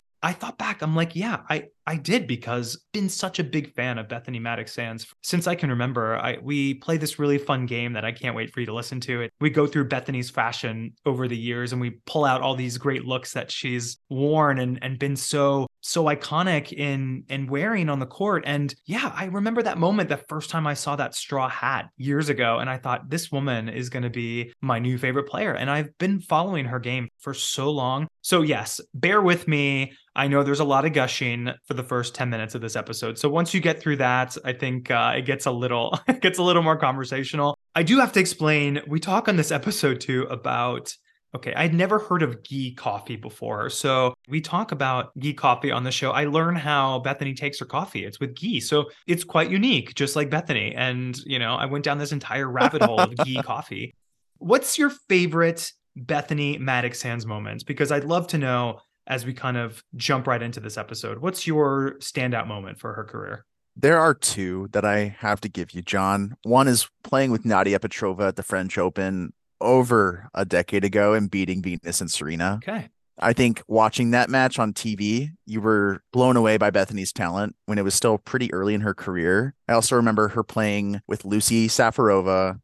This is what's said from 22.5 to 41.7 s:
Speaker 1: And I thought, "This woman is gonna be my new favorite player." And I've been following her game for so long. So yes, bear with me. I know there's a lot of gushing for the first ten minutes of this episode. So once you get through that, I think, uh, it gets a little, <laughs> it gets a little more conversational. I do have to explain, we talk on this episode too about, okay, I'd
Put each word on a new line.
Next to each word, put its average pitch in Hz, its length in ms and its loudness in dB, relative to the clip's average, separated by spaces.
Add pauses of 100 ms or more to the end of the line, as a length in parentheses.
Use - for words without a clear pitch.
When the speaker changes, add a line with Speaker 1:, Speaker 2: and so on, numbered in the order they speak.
Speaker 1:
And 127 140 -2
I 131 60 -6
thought, 123 300 -6
"This 160 240 -6
woman 127 380 -2
is 123 200 -6
gonna 123 200 -4
be 117 420 -6 (100)
my 127 180 0
new 123 180 0
favorite 135 320 -2
player." 202 240 -2
And 131 160 -2
I've 147 300 -2
been 190 200 0
following 170 460 0
her 120 140 -4
game 120 280 -4 (120)
for 135 160 -10
so - 340 -2
long. 139 380 -2 (160)
So 180 180 4
yes, 131 400 -2 (140)
bear 185 260 4
with 175 260 2
me. 139 460 0 (200)
I 139 140 2
know 139 140 6
there's 143 180 2
a 156 60 4
lot 139 180 4
of 156 100 2
gushing 123 580 0 (160)
for 143 80 -6
the 131 80 -6
first 123 320 -4
ten 123 160 -2
minutes 110 240 -6
of 113 60 -6
this 113 140 -8
episode. 113 440 -6
So 147 100 2
once 165 240 0
you 185 80 2
get 160 180 0
through 147 180 0
that, 127 460 2
I 127 80 -4
think, 127 380 -6
uh, 117 260 4
it 127 120 -2
gets 135 180 -2
a 135 60 2
little, 120 520 0
<laughs> - 40 0
it 254 140 2
gets 180 180 4
a 180 40 4
little 175 200 6
more 160 120 6
conversational. 139 800 -2 (200)
I 165 80 4
do 220 160 6
have 180 140 4
to 196 60 6
explain, 151 680 2
we 151 120 0
talk 196 280 0
on 202 80 4
this 151 160 2
episode 127 500 0
too 131 220 0
about, 123 680 -4 (440)
okay, 120 180 -8
I'd 160 220 2